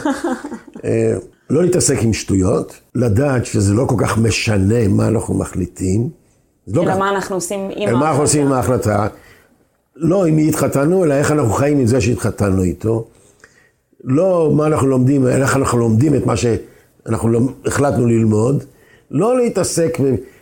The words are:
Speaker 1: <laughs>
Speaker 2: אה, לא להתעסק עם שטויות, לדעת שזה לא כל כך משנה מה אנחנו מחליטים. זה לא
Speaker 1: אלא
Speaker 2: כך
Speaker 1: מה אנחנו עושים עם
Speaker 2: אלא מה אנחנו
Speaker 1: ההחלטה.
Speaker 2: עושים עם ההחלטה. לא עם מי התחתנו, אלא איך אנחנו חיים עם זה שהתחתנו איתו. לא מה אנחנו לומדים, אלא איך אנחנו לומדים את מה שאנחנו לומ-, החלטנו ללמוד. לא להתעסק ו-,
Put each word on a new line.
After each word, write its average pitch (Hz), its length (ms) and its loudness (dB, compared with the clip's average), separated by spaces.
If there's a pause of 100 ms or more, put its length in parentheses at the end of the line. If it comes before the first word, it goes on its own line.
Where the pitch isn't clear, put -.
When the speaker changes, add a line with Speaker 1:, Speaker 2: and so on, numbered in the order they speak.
(440)
Speaker 1:
<laughs> - 400 -14
Speaker 2:
אה, 110 300 0 (360)
לא 143 120 2
להתעסק 170 400 2
עם 113 100 2
שטויות, 98 600 0 (220)
לדעת 123 520 0
שזה 101 280 0
לא 123 140 2
כל 131 100 0
כך 110 200 -2
משנה 107 680 0
מה 110 200 2
אנחנו 107 260 -2
מחליטים. 95 760 -4 (580)
זה 98 100 -4
לא 170 60 0
Speaker 1:
אלא 156 100 0
Speaker 2:
כך 190 60 -2
Speaker 1:
מה 196 120 -2
אנחנו 196 260 -4
עושים 196 240 -6
עם 196 280 -6
Speaker 2:
אלא 120 100 0
מה - 0 -
אנחנו 143 80 2
Speaker 1:
ההחלטה. 147 160 0
Speaker 2:
עושים 143 240 2
עם 139 60 0
ההחלטה. 107 540 0 (880)
לא 165 300 0
עם 156 100 2
מי 156 120 2
התחתנו, 151 560 0
אלא 147 100 2
איך 143 180 0
אנחנו 135 200 0
חיים 143 260 2
עם 127 80 2
זה 123 140 2
שהתחתנו 101 640 0
איתו. 110 420 -2 (1000)
לא 160 520 2
מה 151 100 2
אנחנו 139 200 0
לומדים, 131 400 2
אלא 127 160 2
איך 135 140 0
אנחנו 131 220 0
לומדים 117 360 2
את 120 120 0
מה 120 100 0
שאנחנו - 920 -4
לומ-, 117 240 0 (140)
החלטנו 123 400 0
ללמוד. 113 580 2 (460)
לא 214 280 0
להתעסק 170 640 0
ו-, 135 120 2 (280)